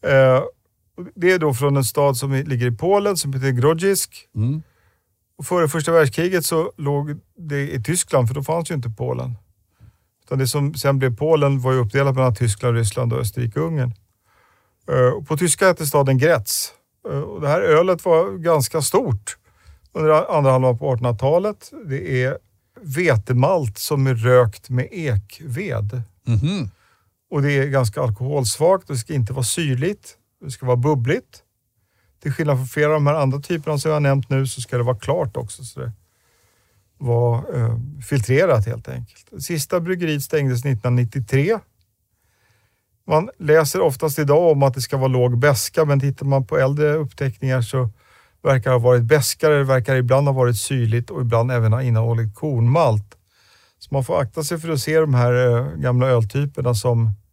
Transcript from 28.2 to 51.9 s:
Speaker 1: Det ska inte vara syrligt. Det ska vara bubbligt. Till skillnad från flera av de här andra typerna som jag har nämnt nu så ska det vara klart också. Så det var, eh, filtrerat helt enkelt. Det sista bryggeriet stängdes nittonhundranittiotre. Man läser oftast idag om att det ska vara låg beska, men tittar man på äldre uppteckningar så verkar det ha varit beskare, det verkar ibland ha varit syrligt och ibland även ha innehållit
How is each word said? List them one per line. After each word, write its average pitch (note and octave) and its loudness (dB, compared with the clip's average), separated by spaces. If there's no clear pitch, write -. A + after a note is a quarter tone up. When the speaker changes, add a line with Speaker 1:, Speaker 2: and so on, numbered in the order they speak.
Speaker 1:
Det C#3+ -6
ska B2 -8
inte B2 -2
vara B2+ -4
syrligt. D3+ -4
Det D3 -10
ska B2+ -10
vara B2 2
bubbligt. C#3+ 0
Till C#3+ -4
skillnad D3 0
från B2+ -4
flera D3+ 0
av D3+ 2
de D3+ 2
här D3 2
andra C#3 0
typerna D3+ -4
som D3+ -2
jag D3+ 2
har D3 0
nämnt C#3 2
nu C3+ 0
så B2+ -8
ska B2 -6
det A#2+ 0
vara A#2+ -2
klart C#3 -4
också. B2 -12
Så - -16
det A#2+ -8
var, A#2+ 0
eh, A#2 0
filtrerat C3 2
helt - -8
enkelt. B2+ -14
Det - -16
sista E3+ -4
bryggeriet E3 -4
stängdes C3+ -2
nittonhundranittiotre. C3+ 0
Man F3+ 0
läser D#3 2
oftast D3+ 0
idag D#3 4
om C#3 4
att C3+ 2
det C3+ -8
ska C#3 -6
vara C3 0
låg B2 2
beska, D3 2
men C#3+ 2
tittar C#3 -4
man C3+ 0
på D#3 -2
äldre D3 0
uppteckningar C3+ -4
så B2 -2
verkar C3 2
det B2+ 4
ha A#2 2
varit B2 6
beskare, D3 2
det C#3+ 2
verkar C3 0
ibland C3 2
ha C3+ 0
varit B2 2
syrligt A#2+ -2
och - -8
ibland A#2+ 0
även A2+ 2
ha B2+ -2
innehållit A2+ 0